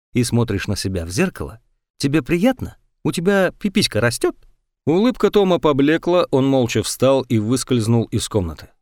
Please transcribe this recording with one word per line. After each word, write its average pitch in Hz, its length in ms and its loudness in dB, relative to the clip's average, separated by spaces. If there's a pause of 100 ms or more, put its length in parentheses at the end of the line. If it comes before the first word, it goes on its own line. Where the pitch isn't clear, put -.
(140)
и 123 100 0
смотришь 113 440 -2
на 101 80 -2
себя 92 300 -6
в 85 40 -10
зеркало, 107 520 -6 (360)
тебе 143 240 0
приятно? 175 560 -2 (260)
У - 80 -2
тебя 190 400 0
пиписька 110 500 -2
растёт?» 123 340 0 (500)
Улыбка 202 460 2
Тома 185 280 2
поблекла, 156 720 2
он 131 160 2
молча 123 340 0
встал 131 420 0
и 117 160 0
выскользнул 117 640 0
из - 240 -4
комнаты. 90 400 -4 (120)